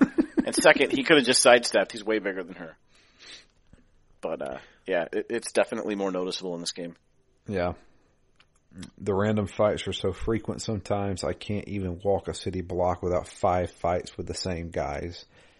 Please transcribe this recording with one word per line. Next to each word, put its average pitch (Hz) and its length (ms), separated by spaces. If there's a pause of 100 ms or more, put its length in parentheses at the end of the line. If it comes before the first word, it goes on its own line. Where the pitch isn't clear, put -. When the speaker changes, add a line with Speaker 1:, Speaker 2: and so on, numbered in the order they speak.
(420)
Speaker 1:
And 117 140
second, 151 360
he 131 120
could 156 140
have 123 80
just 127 160
sidestepped. 120 500
He's 110 100
way 107 160
bigger 95 240
than 87 120
her. - 200 (1500)
But, - 200
uh, 65 160 (280)
yeah, 87 260
it, 104 160
it's 113 240
definitely 107 440
more 98 140
noticeable 92 440
in 87 60
this 85 120
game. 85 240 (500)
Speaker 2:
Yeah. 87 280 (1200)
The 101 160
random 104 320
fights 104 400
are 98 60
so 95 200
frequent - 500
sometimes, 101 640
I 80 100
can't - 340
even 92 340
walk 98 240
a 80 80
city 92 280
block 87 400
without 90 260
five 90 420
fights - 460
with 90 100
the - 80
same 85 360
guys. 80 560 (340)